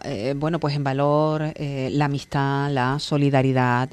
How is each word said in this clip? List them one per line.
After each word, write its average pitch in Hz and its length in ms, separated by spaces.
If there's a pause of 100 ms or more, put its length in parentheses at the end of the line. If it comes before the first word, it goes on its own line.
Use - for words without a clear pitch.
eh, 123 320
bueno, 151 240
pues 147 160
en 147 80
valor, 151 720
eh, 139 380
la 147 120
amistad, 139 680
la 131 280
solidaridad, 131 920